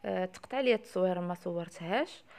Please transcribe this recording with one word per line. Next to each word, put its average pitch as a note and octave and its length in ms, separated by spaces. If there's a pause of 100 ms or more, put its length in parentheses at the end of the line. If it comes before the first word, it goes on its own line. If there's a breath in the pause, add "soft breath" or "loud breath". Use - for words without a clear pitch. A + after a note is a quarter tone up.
آه، F#3+ 200
تقطع - 360
لي B3 140
التصوير F#3 460
ما F3 140
صورتهاش. F3 880 (140 loud breath)